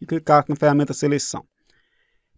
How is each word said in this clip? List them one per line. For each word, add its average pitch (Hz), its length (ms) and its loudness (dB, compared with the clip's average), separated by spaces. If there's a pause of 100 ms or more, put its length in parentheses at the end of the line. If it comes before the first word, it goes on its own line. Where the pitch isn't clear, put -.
e - 60 -14
clicar 156 420 2
na 147 80 -4
ferramenta 143 380 0
seleção. - 520 -4 (920)